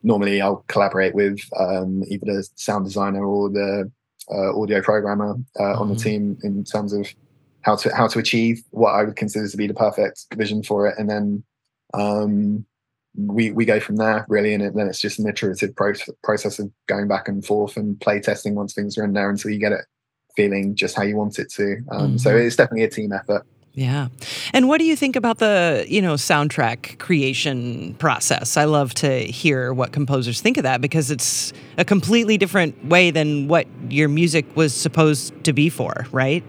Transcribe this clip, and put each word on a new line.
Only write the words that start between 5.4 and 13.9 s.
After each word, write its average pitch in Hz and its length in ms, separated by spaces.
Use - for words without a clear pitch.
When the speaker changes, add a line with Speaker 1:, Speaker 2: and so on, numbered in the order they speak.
Speaker 1:
uh, 101 200
on 104 100
the 101 60
Speaker 2:
Mm-hmm. 113 80
Speaker 1:
team 104 400
in 101 220
terms 104 260
of 101 160
how 107 160
to, - 180
how 117 120
to 113 120
achieve 113 420
what 107 200
I 101 120
would 107 120
consider 104 320
to 98 100
be 104 100
the 101 60
perfect 104 520
vision 107 280
for 104 240
it. 98 100
And 104 120
then, 104 340
um, 104 720
we, 104 360
we 117 140
go 107 140
from 104 160